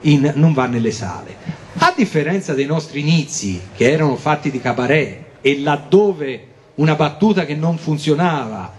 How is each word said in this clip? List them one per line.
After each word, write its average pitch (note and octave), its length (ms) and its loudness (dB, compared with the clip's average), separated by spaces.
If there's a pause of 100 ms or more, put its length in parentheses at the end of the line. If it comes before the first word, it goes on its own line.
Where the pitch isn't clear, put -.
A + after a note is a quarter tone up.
in, D3 340 4
non D#3 180 6
va B2+ 140 2
nelle A#2 240 0
sale. - 440 -10 (440)
A F4+ 160 4
differenza F3 580 0
dei C3+ 120 0
nostri D3+ 340 -4
inizi, C#3+ 600 -2 (160)
che A#2+ 160 4
erano D3+ 240 2
fatti D3 360 -2
di B2+ 80 -6
cabaret, B2 680 -2 (140)
e C#3 200 2
laddove D3+ 840 0 (300)
una D3+ 200 2
battuta E3+ 500 2
che D3 100 -6
non E3 220 -2
funzionava D3 1000 -2